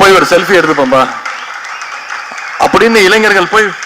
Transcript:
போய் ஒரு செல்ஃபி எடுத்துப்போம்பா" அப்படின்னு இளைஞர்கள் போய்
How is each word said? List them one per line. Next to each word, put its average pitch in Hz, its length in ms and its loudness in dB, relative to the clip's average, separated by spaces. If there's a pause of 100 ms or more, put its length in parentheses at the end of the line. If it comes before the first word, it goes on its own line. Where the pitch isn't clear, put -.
போய் 190 180 6
ஒரு 156 140 2
செல்ஃபி 180 280 2
எடுத்துப்போம்பா" 139 420 2 (1600)
அப்படின்னு 220 440 4
இளைஞர்கள் 202 460 2
போய் 214 140 2 (180)